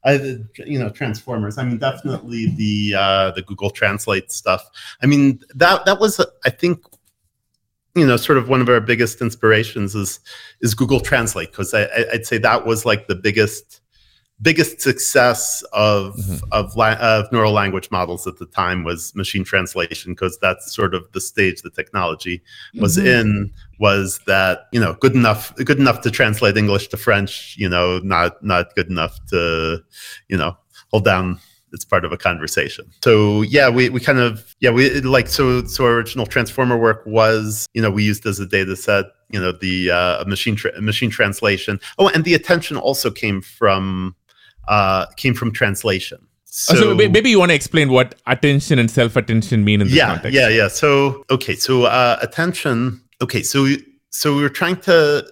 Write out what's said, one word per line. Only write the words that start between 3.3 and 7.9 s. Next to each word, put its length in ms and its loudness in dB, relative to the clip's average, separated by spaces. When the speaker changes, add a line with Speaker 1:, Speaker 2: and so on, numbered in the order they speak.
Speaker 1:
the 100 -8
Google 280 -6
Translate 600 -2
stuff. 320 -2
I 20 2
mean, 360 2
that, 300 4
that 140 2
was, 220 0
I 40 2
think, 360 -4